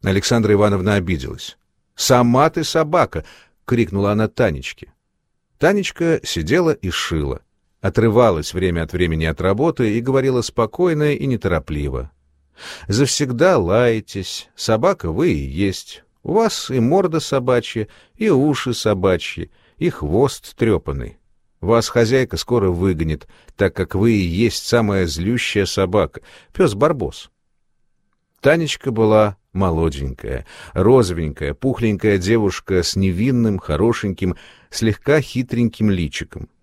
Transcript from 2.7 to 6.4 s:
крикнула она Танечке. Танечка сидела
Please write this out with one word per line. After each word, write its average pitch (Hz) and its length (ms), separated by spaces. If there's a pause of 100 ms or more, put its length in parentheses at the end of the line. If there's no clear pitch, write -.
крикнула 101 460
она 107 160
Танечке. 87 680 (640)
Танечка 170 680
сидела 147 480